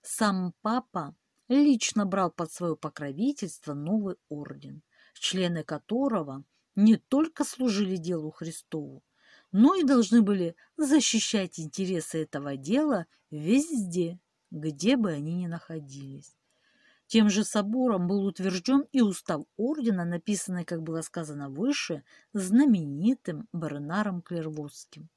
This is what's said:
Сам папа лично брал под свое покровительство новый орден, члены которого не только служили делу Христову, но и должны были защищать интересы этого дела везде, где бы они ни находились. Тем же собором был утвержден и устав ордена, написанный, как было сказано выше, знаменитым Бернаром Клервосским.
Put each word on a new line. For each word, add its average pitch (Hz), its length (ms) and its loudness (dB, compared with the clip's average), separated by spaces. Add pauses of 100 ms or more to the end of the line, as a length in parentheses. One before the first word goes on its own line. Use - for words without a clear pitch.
Сам 190 600 -2
папа 196 540 -4 (320)
лично 247 580 4
брал 185 240 0
под 165 220 -6
свое 170 240 -2
покровительство 156 1000 -6
новый 190 400 -2 (140)
орден, 143 560 -14 (300)
члены 175 500 -2
которого 165 800 -4 (320)
не 214 220 6
только 302 440 0
служили 202 540 -2
делу 160 340 -4
Христову, 151 720 -10 (500)
но 254 240 8
и 359 80 2
должны 233 380 6
были 185 340 0 (200)
защищать 226 840 2
интересы 165 640 -4
этого 143 360 -6
дела 214 480 0 (240)
везде, 180 880 0 (320)
где 160 460 0
бы 208 160 0
они 151 220 -4
ни 180 120 -4
находились. 139 920 -12 (680)
Тем 214 240 6
же 196 140 2
собором 208 640 0
был 196 180 2
утвержден 190 680 0
и 262 80 4
устав 185 460 0 (100)
ордена, 226 480 0
написанный, 180 600 -4
как 165 180 -6
было 160 180 -6
сказано 147 480 -8
выше, 165 540 -4 (320)
знаменитым 190 1160 2
Бернаром 165 680 -4
Клервосским. 156 960 -10